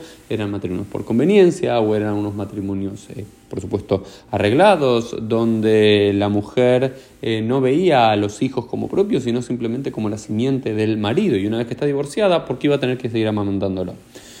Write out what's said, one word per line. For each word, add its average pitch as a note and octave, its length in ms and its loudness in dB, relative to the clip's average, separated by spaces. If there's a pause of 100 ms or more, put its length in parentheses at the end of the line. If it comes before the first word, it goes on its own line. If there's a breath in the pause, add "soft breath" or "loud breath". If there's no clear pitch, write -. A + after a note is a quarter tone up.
(280 loud breath)
eran G#2+ 200 -4
matrimonios G2 380 -6
por G#2 180 -8
conveniencia E3 760 4
o G#2+ 160 2
eran G#2 180 0
unos G#2 220 -4
matrimonios, G2 720 -8
eh, - 140 -12 (240)
por - 120 -8
supuesto, G2 440 -4 (260 loud breath)
arreglados, B2 920 2
donde A2 920 4
la G2+ 140 2
mujer... B2 680 2 (260 loud breath)
Eh, A2+ 220 -2
no B2 180 0
veía C3 520 4
a G#2+ 40 2
los G#2 260 -2
hijos B2+ 240 -4
como G#2+ 200 -6
propios, C#3+ 380 0
sino A#2+ 180 -2
simplemente A#2+ 480 -4
como A2 180 -4
la G#2+ 100 -6
simiente A#2+ 540 -2
del G#2+ 260 0
marido. B2+ 380 0
Y F#2+ 100 0
una A2+ 120 -2
vez A#2 80 -2
que A#2+ 60 -8
está B2+ 120 -6
divorciada, D3 600 0
¿por - 140 -6
qué D3+ 100 0
iba C#3+ 80 4
a C3 40 0
tener B2+ 160 0
que A#2+ 140 -6
seguir A2+ 160 0
amamantándolo? G2 680 -2 (460 loud breath)